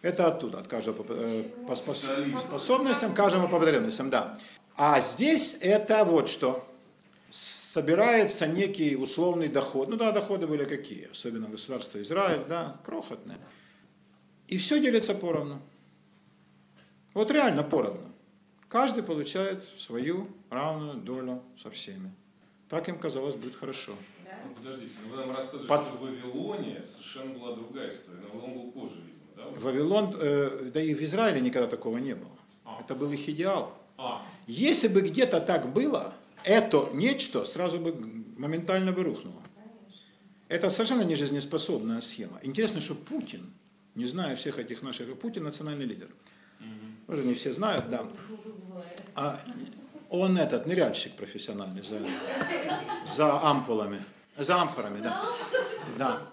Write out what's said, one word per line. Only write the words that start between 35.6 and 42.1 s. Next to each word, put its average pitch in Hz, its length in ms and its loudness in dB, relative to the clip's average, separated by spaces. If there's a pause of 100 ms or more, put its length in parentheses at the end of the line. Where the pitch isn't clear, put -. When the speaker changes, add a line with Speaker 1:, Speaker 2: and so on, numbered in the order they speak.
Speaker 1:
было, 254 400 2 (300)
это 196 500 6
нечто 180 520 0
сразу 175 340 -2
бы 165 160 -2 (420)
моментально 175 560 2
бы 180 120 0
рухнуло. - 360 -4 (140)
Speaker 3:
Конечно. - 480 -20 (460)
Speaker 1:
Это 175 200 2
совершенно 226 340 4
нежизнеспособная 143 1000 0
схема. 98 420 -8